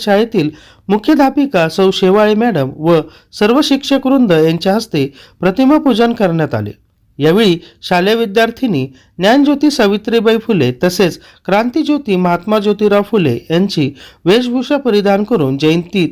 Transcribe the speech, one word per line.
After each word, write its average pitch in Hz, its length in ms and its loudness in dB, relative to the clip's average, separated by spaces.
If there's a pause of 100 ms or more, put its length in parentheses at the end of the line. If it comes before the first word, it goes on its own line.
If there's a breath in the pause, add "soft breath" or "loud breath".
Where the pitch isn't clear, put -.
शाळेतील 202 500 0 (380 loud breath)
मुख्याध्यापिका 269 800 0
सौ 190 220 0
शेवाळे 208 440 2
मॅडम 202 420 -2
व 160 240 2 (320 loud breath)
सर्व 226 320 0
शिक्षक 277 420 -2
वृंद 254 260 2
यांच्या 165 420 0
हस्ते 143 320 -4 (340 loud breath)
प्रतिमा 262 380 2
पूजन 240 340 0
करण्यात 165 420 -2
आले. 107 180 -6 (460)
यावेळी 170 400 2 (240 loud breath)
शालेय 185 320 0
विद्यार्थिनी 226 720 -2 (320 soft breath)
ज्ञानज्योती 277 520 2
सावित्रीबाई 220 680 0
फुले 165 340 -2 (120)
तसेच 180 340 0 (260 soft breath)
क्रांतीज्योती 247 720 -2
महात्मा 180 420 0
ज्योतिराव 208 440 0
फुले 160 360 -2 (120)
यांची 160 400 0 (340 loud breath)
वेशभूषा 247 520 0
परिधान 208 480 0
करून 139 340 -2
जयंतीत 165 540 0